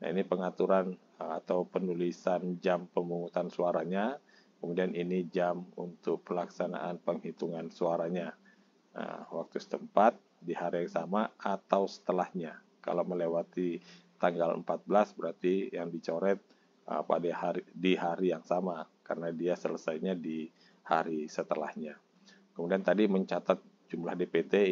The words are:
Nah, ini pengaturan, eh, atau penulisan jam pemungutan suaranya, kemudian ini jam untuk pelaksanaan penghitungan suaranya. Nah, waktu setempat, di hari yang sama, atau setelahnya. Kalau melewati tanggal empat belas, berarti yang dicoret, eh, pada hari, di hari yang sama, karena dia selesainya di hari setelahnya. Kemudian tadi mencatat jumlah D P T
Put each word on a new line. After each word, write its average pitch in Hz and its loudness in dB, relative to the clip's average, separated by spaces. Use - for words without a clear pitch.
Nah, - -4
ini 92 0
pengaturan, 92 2
eh, - -10
atau 90 0
penulisan 87 0
jam 90 2
pemungutan 87 -2
suaranya, 87 0
kemudian 87 -2
ini 87 -2
jam 90 0
untuk 87 -4
pelaksanaan 87 -4
penghitungan 82 -4
suaranya. 85 -2
Nah, - -10
waktu - -8
setempat, - 2
di 85 -4
hari 87 -2
yang - -6
sama, 90 0
atau 98 0
setelahnya. 87 -4
Kalau 87 -2
melewati 87 -2
tanggal 85 2
empat 87 -4
belas, 101 4
berarti 90 0
yang 87 -4
dicoret, 85 -2
eh, 76 0
pada 85 2
hari, 87 -2
di 92 2
hari 87 0
yang 80 -6
sama, 87 -2
karena 82 -4
dia 85 0
selesainya 80 -2
di 80 -4
hari 80 0
setelahnya. 78 -4
Kemudian 95 0
tadi 101 6
mencatat 95 2
jumlah 85 -4
D 87 0
P 82 2
T - 2